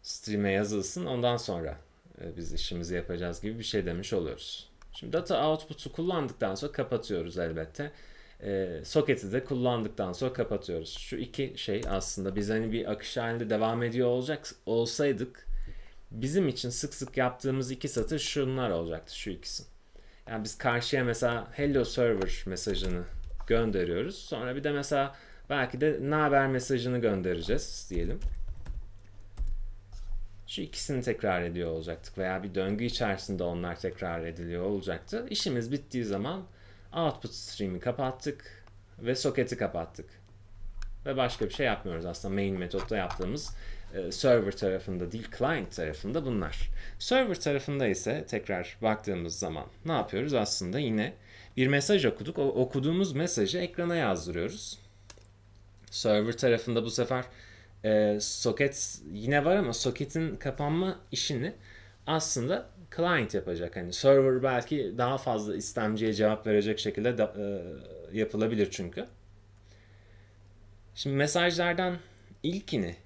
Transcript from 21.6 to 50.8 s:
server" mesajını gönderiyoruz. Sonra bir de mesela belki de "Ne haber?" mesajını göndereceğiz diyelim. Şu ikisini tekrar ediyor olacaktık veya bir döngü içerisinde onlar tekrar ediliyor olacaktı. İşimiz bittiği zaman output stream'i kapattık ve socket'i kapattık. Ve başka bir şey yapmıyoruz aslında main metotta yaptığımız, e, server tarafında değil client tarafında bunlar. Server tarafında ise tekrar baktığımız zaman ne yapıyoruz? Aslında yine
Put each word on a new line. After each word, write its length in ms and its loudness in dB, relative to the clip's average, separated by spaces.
server" 600 2
mesajını 580 0
gönderiyoruz. 680 2
Sonra 400 -6
bir 80 -6
de 80 2
mesela 440 0
belki 320 0
de 200 4
"Ne 140 2
haber?" 320 6
mesajını 500 2
göndereceğiz 920 2
diyelim. 300 0
Şu 140 -6
ikisini 400 -2
tekrar 400 2
ediyor 300 0
olacaktık 460 -6
veya 260 0
bir 120 -6
döngü 300 2
içerisinde 580 0
onlar 360 -2
tekrar 460 -4
ediliyor 380 -4
olacaktı. 640 -2
İşimiz 420 0
bittiği 320 -4
zaman 400 -2
output 380 0
stream'i 460 -6
kapattık 840 -4
ve 160 0
socket'i 420 0
kapattık. 480 -4
Ve 120 -2
başka 280 2
bir 80 -4
şey 120 0
yapmıyoruz 400 -2
aslında 280 -4
main 260 2
metotta 380 -2
yaptığımız, 580 -2
e, 160 -4
server 400 6
tarafında 600 -2
değil 160 -8
client 380 0
tarafında 500 -2
bunlar. 440 0
Server 400 2
tarafında 480 2
ise 400 0
tekrar 540 -4
baktığımız 580 0
zaman 260 -4
ne 60 -2
yapıyoruz? 420 0
Aslında 460 0
yine 340 0